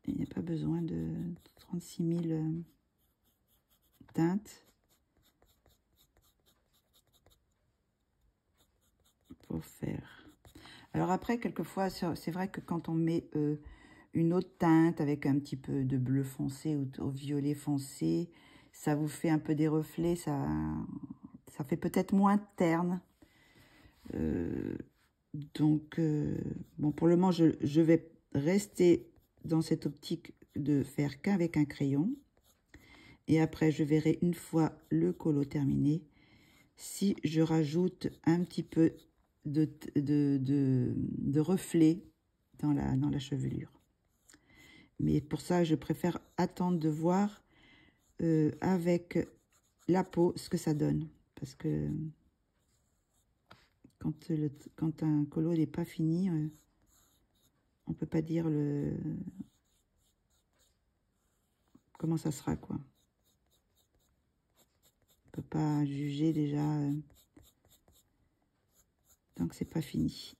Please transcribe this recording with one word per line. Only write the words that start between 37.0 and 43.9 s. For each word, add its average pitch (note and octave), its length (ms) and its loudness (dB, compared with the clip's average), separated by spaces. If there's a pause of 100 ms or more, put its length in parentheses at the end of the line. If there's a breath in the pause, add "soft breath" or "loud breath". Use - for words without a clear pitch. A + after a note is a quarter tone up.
je D#3 180 2
rajoute D#3+ 640 2 (180)
un F3 180 4
petit E3+ 200 -4
peu - 300 4 (520)
de, D3+ 240 0 (260)
de, C#3+ 460 2
de, C3 540 2
de - 440 -2
reflets E3 640 2 (560)
dans D3 140 2
la, C#3 220 0
dans C#3+ 140 2
la C#3+ 100 -2
chevelure. C3 520 -6 (1300 loud breath)